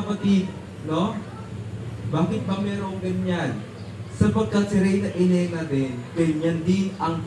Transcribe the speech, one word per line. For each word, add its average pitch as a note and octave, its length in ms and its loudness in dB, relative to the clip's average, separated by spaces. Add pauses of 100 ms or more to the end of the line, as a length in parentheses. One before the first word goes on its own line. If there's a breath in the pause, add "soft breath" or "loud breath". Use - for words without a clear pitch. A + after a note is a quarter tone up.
kapatid, G3 400 4 (400)
no? F#3+ 320 0 (880)
Bakit F3 400 0
ba G3 160 -2
merong G3 400 -4
ganyan? F#3 560 -2 (560)
Sapagkat G#3 560 4
si G#3 80 4
Reyna G3 320 4
Elena F3 560 2
din, C3+ 320 0 (160)
ganyan E3 480 2
din F#3+ 320 2
ang E3 320 -2